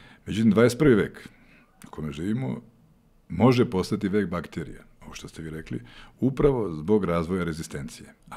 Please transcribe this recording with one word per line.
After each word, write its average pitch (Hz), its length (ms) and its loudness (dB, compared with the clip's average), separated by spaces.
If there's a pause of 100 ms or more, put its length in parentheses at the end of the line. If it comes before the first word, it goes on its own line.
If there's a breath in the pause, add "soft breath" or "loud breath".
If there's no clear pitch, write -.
(260 loud breath)
Međutim, 107 260 2
dvadeset 113 280 4
prvi 131 160 8
vek - 340 -2 (540 soft breath)
u - 60 -20
kome 78 220 -10
živimo 113 500 -4 (680)
može 117 360 4
postati 92 440 -2
vek 98 200 0
bakterija, 82 520 -8 (200)
ovo - 120 -18
što - 140 -16
ste - 140 -16
vi 80 80 -10
rekli, 80 300 -10 (400 loud breath)
upravo 131 540 2
zbog 92 320 2
razvoja 85 380 0
rezistencije. 80 720 -10 (160)
A - 80 -16